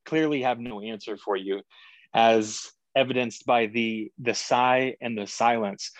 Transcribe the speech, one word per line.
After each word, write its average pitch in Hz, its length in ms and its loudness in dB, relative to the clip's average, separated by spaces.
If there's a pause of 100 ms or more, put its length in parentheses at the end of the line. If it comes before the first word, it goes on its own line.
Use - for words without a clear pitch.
clearly 151 360 0
have 123 160 0
no 117 240 -10
answer 107 360 -8
for 101 180 -2
you, 98 260 -4 (520)
as 113 580 4 (240)
evidenced 127 500 0
by 120 220 4
the, 110 500 -4
the 120 160 -2
sigh 127 680 2
and 117 160 -6
the 101 100 -6
silence. 113 720 -2